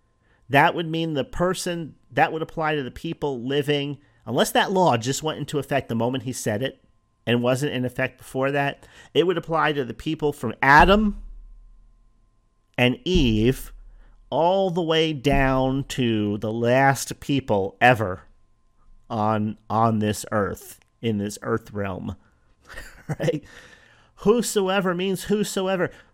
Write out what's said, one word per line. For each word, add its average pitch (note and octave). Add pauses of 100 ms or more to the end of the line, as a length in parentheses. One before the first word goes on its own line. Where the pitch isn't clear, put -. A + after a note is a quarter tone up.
(480)
That C#3
would E3
mean E3
the C3
person, F3 (140)
that D3
would D#3+
apply D#3
to C#3
the B2
people C#3+
living, C#3+ (260)
unless D#3
that G#3+
law E3+
just B2
went D#3
into D3
effect C3+
the A#2+
moment A#2
he B2+
said A2
it, C3+ (440)
and A#2+
wasn't B2+
in B2+
effect B2+
before C3+
that, C#3+ (280)
it D#3+
would F3+
apply D#3
to C#3
the A2+
people D3+
from A2+
Adam F3+ (1500)
and B2
Eve B2 (580)
all F3+
the F3
way D#3+
down C3+
to G#2+
the A2
last B2
people A2+
ever A2 (880)
on, G#2+ (100)
on A2
this G#2+
earth, G2 (220)
in A2
this G#2
earth A#2
realm, G2 (500)
<laughs> -
right? D#3 (720)
Whosoever G3
means F#3
whosoever. F#3+ (220)